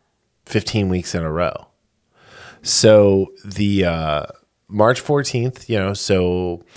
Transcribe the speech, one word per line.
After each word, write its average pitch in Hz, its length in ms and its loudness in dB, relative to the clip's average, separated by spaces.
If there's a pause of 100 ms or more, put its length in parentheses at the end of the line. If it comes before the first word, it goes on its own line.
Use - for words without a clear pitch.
(460)
fifteen 104 440 -2
weeks 92 260 -4
in 87 80 -4
a 78 80 -6
row. 82 360 -4 (920)
So 101 720 4 (120)
the, 101 420 -2
uh, 80 400 -2 (420)
March 107 340 2
fourteenth, 131 680 -4
you 113 80 -2
know, 98 160 -2
so 90 720 -2 (140)